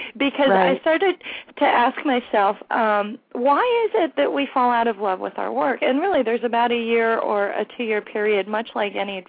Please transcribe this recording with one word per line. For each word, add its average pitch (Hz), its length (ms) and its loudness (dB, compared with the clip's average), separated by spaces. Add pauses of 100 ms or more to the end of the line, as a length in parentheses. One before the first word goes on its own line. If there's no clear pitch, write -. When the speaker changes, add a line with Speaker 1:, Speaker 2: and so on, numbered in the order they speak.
(180)
Speaker 1:
because 277 320 2
I 190 180 6
Speaker 2:
Right. - 140 0
Speaker 1:
started 330 340 2 (420)
to 294 80 2
ask 262 400 2
myself, 220 520 2 (140)
um, 208 480 0 (140)
why 277 280 2 (240)
is 415 60 -2 (120)
it 277 140 -4
that 277 160 0
we 277 180 -2
fall 247 200 2
out 233 160 2
of 220 100 -2
love 190 220 -2
with 196 180 -6
our 196 140 -4
work? 262 320 -2
And 262 180 2
really, 349 220 0
there's 226 200 -2
about 233 280 0
a 240 60 -2
year 226 420 0
or 202 300 -2
a 214 160 -4 (120)
two-year 220 240 -2
period, 208 460 -2
much 214 260 -6
like 202 220 -4
any 196 320 -6